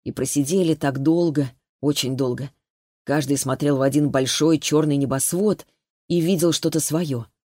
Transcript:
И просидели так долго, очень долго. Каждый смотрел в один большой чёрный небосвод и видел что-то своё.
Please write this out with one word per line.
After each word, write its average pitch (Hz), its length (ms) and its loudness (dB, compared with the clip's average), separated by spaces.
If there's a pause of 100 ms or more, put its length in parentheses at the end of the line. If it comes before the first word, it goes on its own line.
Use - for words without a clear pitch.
И 120 80 -6
просидели 156 640 0
так 139 260 -2
долго, 151 500 2 (300)
очень 135 360 -2
долго. 127 340 -4 (540)
Каждый 143 320 0
смотрел 135 400 0
в 131 60 0
один 139 280 2
большой 147 480 2
чёрный 151 380 2
небосвод 139 720 -2 (420)
и 175 120 2
видел 170 320 2
что-то 156 280 -2
своё. 143 460 -4 (200)